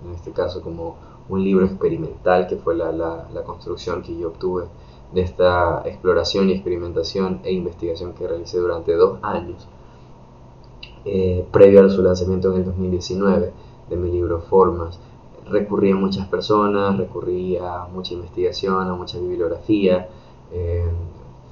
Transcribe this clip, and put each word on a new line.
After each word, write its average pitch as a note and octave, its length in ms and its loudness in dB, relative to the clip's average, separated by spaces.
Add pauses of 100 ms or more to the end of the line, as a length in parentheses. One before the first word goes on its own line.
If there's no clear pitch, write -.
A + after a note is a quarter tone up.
en F2 80 -12
este - 200 -14
caso F2 280 -4
como E2 360 -10 (340)
un F#2+ 120 -2
libro F#2+ 220 2
experimental, F2+ 840 0
que F#2+ 100 -4
fue E2+ 200 -2
la, E2 160 -2
la, E2 400 -6
la E2+ 100 -8
construcción E2+ 600 -8
que E2 160 -10
yo E2+ 100 -6
obtuve F2+ 360 -4 (500)
de F2+ 80 2
esta F2 640 2
exploración F#2 640 2
y - 20 2
experimentación F2+ 880 -4
e F#2+ 100 -4
investigación F2 600 -6
que F2+ 160 -8
realicé E2+ 300 -4
durante E2+ 360 0
dos - 280 4
años, F2 440 -6 (1400)
eh, F#2 480 0
previo G2 340 10
a - 20 6
su G2 140 2
lanzamiento F#2 500 2
en F#2 60 0
el F2+ 60 0
dos F2+ 120 -4
mil F#2 140 -2
diecinueve F2+ 640 0 (360)
de E2+ 80 -4
mi F2 140 -2
libro E2+ 300 -2
Formas. E2+ 580 2 (500)
Recurrí G2+ 440 2
a F#2+ 40 4
muchas F#2+ 300 -2
personas, G2+ 720 2
recurrí F2+ 580 -4
a F2+ 340 -6
mucha F#2 240 -10
investigación, F2+ 760 -2
a F#2 60 -4
mucha F2+ 240 -8
bibliografía, F2+ 920 0 (420)
eh, E2+ 400 -2 (600)